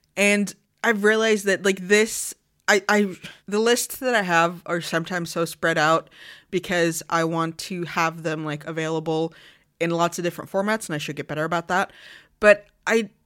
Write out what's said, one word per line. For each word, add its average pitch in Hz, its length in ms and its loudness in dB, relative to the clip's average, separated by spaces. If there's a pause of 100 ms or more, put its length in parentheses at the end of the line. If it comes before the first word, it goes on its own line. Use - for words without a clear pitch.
(160)
And 202 360 2 (320)
I've 214 180 2
realized 220 440 4
that, 185 180 2
like, 190 240 2
this, 214 460 2 (340)
I, 202 200 4
I, 208 280 2 (320)
the 202 100 -4
lists 233 380 0
that 254 180 -2
I 214 80 2
have 170 420 0
are 175 160 -2
sometimes 165 480 -4
so 165 160 -4
spread 165 320 -2
out 160 320 2 (440)
because 175 580 -2
I 165 140 0
want 165 340 -4
to 180 240 -8
have 165 400 -2
them, 160 220 -4
like, 147 200 -8
available 160 720 -4 (460)
in 170 100 0
lots 170 300 0
of 170 40 -4
different 165 280 -8
formats, 208 360 -2
and 165 60 -6
I 147 40 -4
should 147 180 -8
get 143 100 -10
better 151 160 -6
about 165 240 -4
that. 190 260 -2 (460)
But 208 280 6 (200)
I, 220 240 2 (160)